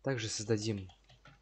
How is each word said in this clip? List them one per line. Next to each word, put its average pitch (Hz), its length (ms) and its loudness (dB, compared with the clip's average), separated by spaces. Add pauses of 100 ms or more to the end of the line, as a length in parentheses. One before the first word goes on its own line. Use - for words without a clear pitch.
Также 120 240 2
создадим 104 640 0 (520)